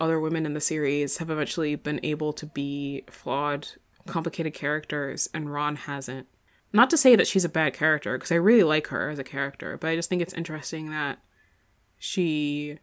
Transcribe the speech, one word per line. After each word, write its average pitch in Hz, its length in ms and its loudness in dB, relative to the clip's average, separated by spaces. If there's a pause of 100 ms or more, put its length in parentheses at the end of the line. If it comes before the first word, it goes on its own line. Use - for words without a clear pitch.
other 160 200 2
women 160 260 -2
in 147 80 -4
the 151 60 -4
series 147 580 0
have 165 120 -6
eventually 151 440 -2
been 151 280 -6
able 151 320 -2
to 151 120 -10
be 143 640 -6
flawed, 143 580 -2 (380)
complicated 160 480 -2
characters, 147 800 -4
and 151 180 -6
Ron 147 240 -2
hasn't. 135 500 -8 (460)
Not 233 180 6
to 330 60 6
say 254 200 10
that 180 100 4
she's 180 180 2
a 165 40 0
bad 156 260 2
character, 151 440 0
'cause - 140 -4
I 170 40 2
really 202 280 6
like 156 240 2
her 107 220 -2
as 151 80 -6
a 135 60 -6
character, 139 560 -8
but 160 100 -4
I 165 60 0
just 165 120 -2
think 180 140 0
it's 165 120 -4
interesting 156 560 -6
that 151 300 -6 (800)
she 147 840 -2